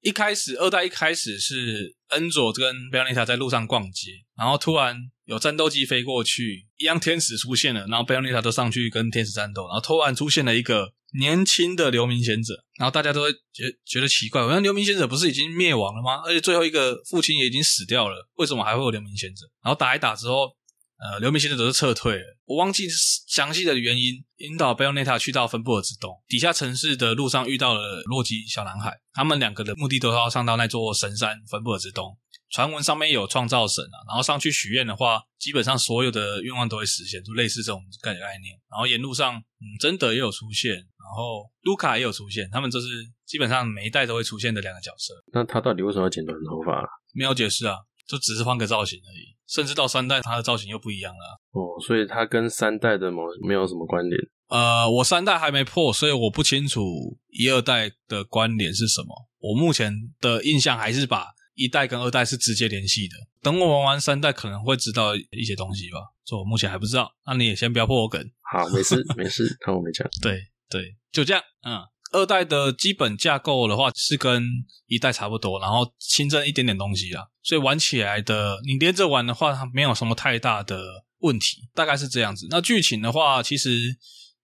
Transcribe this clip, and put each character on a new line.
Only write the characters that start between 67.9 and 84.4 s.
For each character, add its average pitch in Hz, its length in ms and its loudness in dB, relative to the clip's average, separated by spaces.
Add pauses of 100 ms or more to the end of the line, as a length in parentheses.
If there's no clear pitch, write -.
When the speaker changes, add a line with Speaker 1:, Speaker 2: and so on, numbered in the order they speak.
Speaker 1:
我 110 60 0
梗。 76 160 -4 (280)
Speaker 2:
好， 87 160 2
没 95 160 2
事， - 220 2
<laughs> 117 120 -4
没 95 100 -2
事， 117 280 -2 (100)
当 98 80 0
我 90 80 -2
没 85 80 -4
讲。 - 180 -4 (140)
Speaker 1:
对， 98 160 0 (300)
对， 92 280 -8 (140)
就 147 140 0
这 185 100 2
样。 185 80 0 (240)
嗯。 113 140 -6 (320)
二 190 140 4
代 190 180 4
的 143 280 2
基 196 200 0
本 117 240 0
架 147 220 2
构 127 300 2
的 104 80 2
话 131 180 4
是 - 220 -2
跟 123 280 2 (420)
一 117 120 0
代 127 140 2
差 104 160 -4
不 110 100 -4
多， 95 220 -2
然 95 100 0
后 120 300 2
新 - 280 0
增 147 160 2
一 143 60 0
点 135 160 2
点 101 100 2
东 98 160 -4
西 92 200 -4
啦， 87 160 -12 (120)
所 - 160 0
以 151 40 2
玩 139 180 2
起 139 240 2
来 101 180 0
的， 104 460 0
你 135 80 0
连 160 180 4
着 185 140 4
玩 131 180 4
的 123 80 -2
话， 143 220 2
它 131 180 -6
没 131 80 0
有 139 140 4
什 120 100 -2
么 113 80 2
太 120 240 2
大 113 240 0
的 95 440 -8 (140)
问 139 200 2
题， - 340 -4
大 165 120 2
概 147 120 4
是 139 120 -4
这 123 140 0
样 104 120 0
子。 95 160 -14
那 170 100 2
剧 208 220 4
情 107 180 2
的 117 120 0
话， 143 280 4
其 143 160 -2
实 120 400 0 (460)